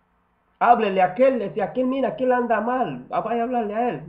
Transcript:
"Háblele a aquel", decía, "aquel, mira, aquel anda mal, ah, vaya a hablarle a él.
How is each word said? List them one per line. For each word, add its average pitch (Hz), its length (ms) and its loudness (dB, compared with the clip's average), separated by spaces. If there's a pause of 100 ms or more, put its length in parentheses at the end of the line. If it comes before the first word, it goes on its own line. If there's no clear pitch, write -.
(600)
"Háblele 208 420 4
a 180 60 4
aquel", 247 320 2
decía, 202 260 -4
"aquel, 254 220 -2
mira, 254 240 0
aquel 254 200 0
anda 233 300 2
mal, 214 500 -4
ah, 170 80 -2
vaya 226 220 -2
a - 20 -2
hablarle 233 320 -4
a 240 140 0
él. 156 200 -6